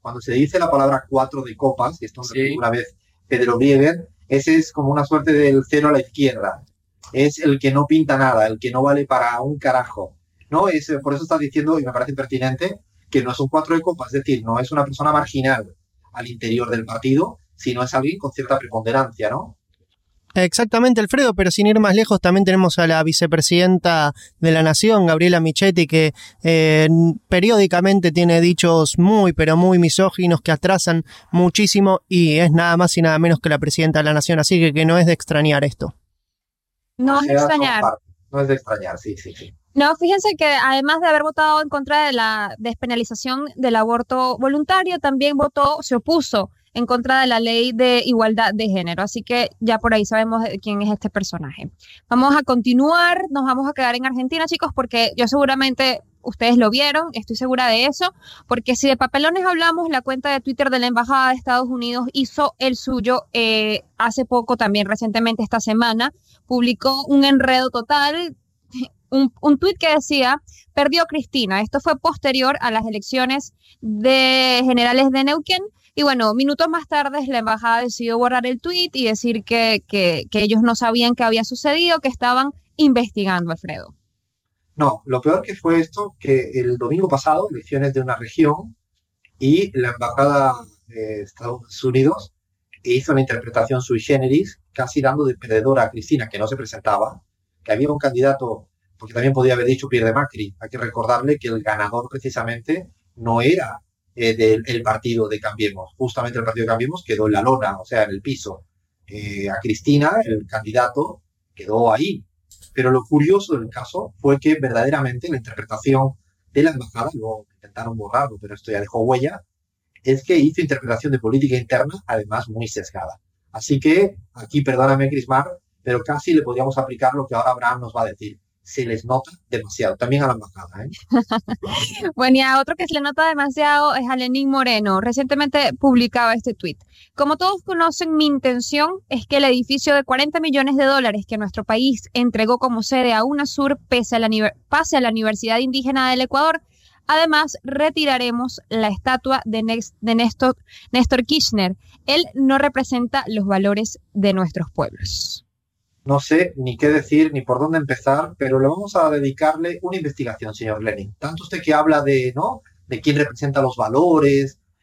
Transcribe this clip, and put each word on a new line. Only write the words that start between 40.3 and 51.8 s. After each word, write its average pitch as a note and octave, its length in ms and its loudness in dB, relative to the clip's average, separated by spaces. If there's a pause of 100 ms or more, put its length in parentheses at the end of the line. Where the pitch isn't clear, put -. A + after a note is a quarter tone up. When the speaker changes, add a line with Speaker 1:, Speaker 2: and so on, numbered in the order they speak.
Speaker 4:
que D#4 80 0
además C4+ 560 0
de F4 60 2
haber D4+ 160 4
votado D#4 380 0
en D4+ 80 -4
contra D4 380 0
de C4+ 60 -2
la A3 440 -2
despenalización A#3+ 880 -6 (100)
del B3+ 220 0
aborto A#3+ 600 0
voluntario, D4+ 600 0
también C#4+ 380 0
votó, C#4+ 440 0
se - 140 -4
opuso A#3 560 -2 (220)
en A#3+ 120 -4
contra B3 360 0
de B3+ 60 2
la A#3 140 2
ley A#3 320 0
de B3 320 4
igualdad A3 480 2
de A3 140 -2
género. F3+ 360 -2
Así G#3 200 -8
que A#3+ 260 -2 (100)
ya A3+ 200 0
por A3+ 140 0
ahí G#3+ 120 2
sabemos A3+ 380 0
de G3+ 160 -6
quién G3+ 220 -6
es G#3 100 0
este G3+ 180 -4
personaje. E3+ 600 -8 (400)